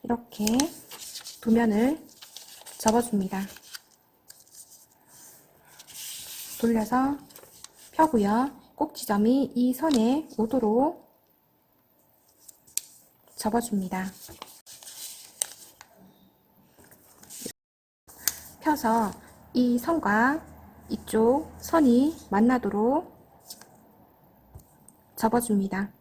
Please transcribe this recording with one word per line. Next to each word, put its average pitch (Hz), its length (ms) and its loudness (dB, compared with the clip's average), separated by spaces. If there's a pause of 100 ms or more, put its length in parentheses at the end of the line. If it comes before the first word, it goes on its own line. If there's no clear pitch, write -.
이렇게 233 420 -6 (960)
두 226 100 0
면을 233 500 2 (760)
접어줍니다. 214 640 0 (3250)
돌려서 240 580 0 (720)
펴고요. 247 600 2 (240)
꼭지점이 247 800 0
이 247 200 2
선에 269 640 2
오도록 233 680 0 (2250)
접어줍니다. 190 760 -4 (4000)
펴서 233 520 0 (420)
이 247 240 2
선과 262 680 0 (460)
이쪽 240 720 0
선이 285 560 4 (140)
만나도록 233 840 2 (2000)
접어줍니다. 208 720 0 (120)